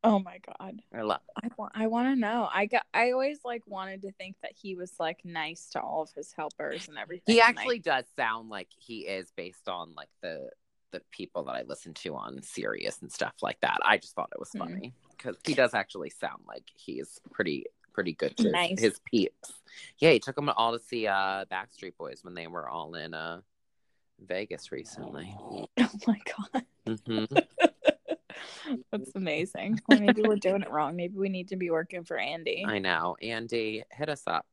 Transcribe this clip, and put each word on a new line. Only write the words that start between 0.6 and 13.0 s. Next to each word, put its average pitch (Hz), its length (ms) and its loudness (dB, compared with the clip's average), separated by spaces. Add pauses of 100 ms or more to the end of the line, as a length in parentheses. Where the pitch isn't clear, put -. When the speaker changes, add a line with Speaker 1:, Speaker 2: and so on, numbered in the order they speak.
Speaker 2:
I 113 100 -6
love 107 200 2 (160)
it. 202 80 -6
Speaker 1:
I 240 120 -2
wa-, 214 180 -6
I 220 120 0
wanna 240 280 2
know. 226 360 2
I 202 140 4
got, 226 260 2
I 240 200 4
always, 269 340 0
like, 240 220 -6
wanted 190 340 -8
to 196 120 -8
think 190 280 -14
that - 180 -10
he 190 160 -6
was, 180 240 -10
like, 165 240 -2
nice 165 500 -6
to - 80 -2
all 151 200 -2
of 156 140 -8
his - 180 -12
helpers 151 540 -6
and 151 100 -14
everything, 180 380 2
Speaker 2:
He 233 40 10
Speaker 1:
and 226 60 12
I 233 60 10
Speaker 2:
actually 226 280 -2
does 139 260 2 (100)
sound 113 340 -2
like 101 260 -8
he 113 260 -12
is 95 340 -6
based 92 340 -10
on, 85 260 -8
like, 76 140 -14 (120)
the, 73 280 -8 (400)
the 92 120 -10 (100)
people 90 320 -8
that 65 120 -6
I 62 60 -4
listen 71 320 -12
to 78 220 -8
on 62 260 -8
Sirius 50 600 -4